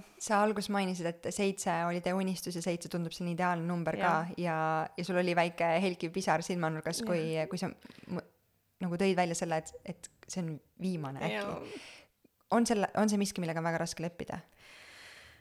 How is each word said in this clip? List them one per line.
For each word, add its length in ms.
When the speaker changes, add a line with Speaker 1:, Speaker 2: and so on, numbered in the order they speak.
Speaker 1:
Sa 260
alguses 260
mainisid, 400
et 220
seitse 400
oli 140
teie 140
unistus 420
ja 60
seitse 320
tundub 220
selline 180
ideaalne 320
number 320
ka 140
Speaker 2:
Jah. 240
Speaker 1:
ja, 220
ja 140
sul 100
oli 180
väike 300
helkiv 340
pisar 320
silmanurgas, 560
kui, 220
Speaker 2:
Jah. 160
Speaker 1:
kui 80
sa 140
m-, 500
nagu 200
tõid 160
välja 180
selle, 220
et, 140
et 260
see 140
on 80
viimane 480
äkki. 140
Speaker 2:
Jaa. 180
Speaker 1:
On 180
selle, 260
on 140
see 80
miski, 240
millega 180
on 80
väga 140
raske 240
leppida? 320